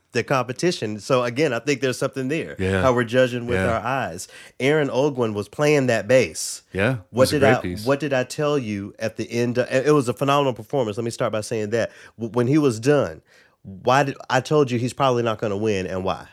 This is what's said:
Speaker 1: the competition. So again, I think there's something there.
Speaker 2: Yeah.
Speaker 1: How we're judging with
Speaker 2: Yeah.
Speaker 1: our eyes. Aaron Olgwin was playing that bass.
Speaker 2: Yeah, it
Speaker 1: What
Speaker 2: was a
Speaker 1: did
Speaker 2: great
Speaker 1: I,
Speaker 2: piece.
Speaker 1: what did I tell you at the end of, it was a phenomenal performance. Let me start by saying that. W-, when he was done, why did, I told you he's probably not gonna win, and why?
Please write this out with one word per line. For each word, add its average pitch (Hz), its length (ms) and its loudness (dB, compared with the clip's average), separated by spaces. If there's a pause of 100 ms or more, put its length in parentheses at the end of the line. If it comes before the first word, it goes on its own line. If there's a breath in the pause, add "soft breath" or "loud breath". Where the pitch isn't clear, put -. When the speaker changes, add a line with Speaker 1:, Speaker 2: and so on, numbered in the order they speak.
(140)
Speaker 1:
the - 120 0
competition. 123 760 -2
So 127 240 0
again, 123 300 0
I 117 60 -2
think 135 200 -2
there's 151 180 -2
something 135 300 -4
there. 127 320 -6
Speaker 2:
Yeah. 95 220 0
Speaker 1:
How 131 120 4
we're 120 120 2
judging 120 420 0
with 120 120 0
Speaker 2:
Yeah. 113 180 0
Speaker 1:
our - 20 -2
eyes. 107 480 -6 (320 loud breath)
Aaron 143 300 2
Olgwin 123 440 0
was 101 140 -4
playing 147 400 2
that 113 180 0
bass. 107 580 0 (100)
Speaker 2:
Yeah, 101 220 2
it - 20 -10 (140)
Speaker 1:
What 110 100 -2
Speaker 2:
was 175 100 6
a 156 40 0
Speaker 1:
did 147 40 2
Speaker 2:
great 131 160 6
Speaker 1:
I, - 60 -4
Speaker 2:
piece. 95 240 -6
Speaker 1:
what 139 160 2
did 147 100 -4
I 127 140 0
tell 147 320 -2
you 104 420 -4
at 110 160 -6
the - 160 -8
end 120 260 0
of, 123 140 -2
it 135 220 2
was 135 160 2
a 120 40 -2
phenomenal 139 380 0
performance. 113 460 -4
Let 117 80 -4
me 117 60 -4
start 117 200 -4
by 110 80 -4
saying 107 300 -4
that. 107 220 0 (280 loud breath)
W-, 113 140 -6
when 120 140 2
he 139 100 2
was 139 240 2
done, 113 400 0 (420 soft breath)
why 120 400 2
did, 135 140 -4 (120)
I 127 120 2
told 147 280 2
you 120 100 0
he's 120 120 -2
probably 127 320 2
not 110 160 -2
gonna 104 160 -2
win, 101 320 0
and 92 160 -4
why? 92 300 -4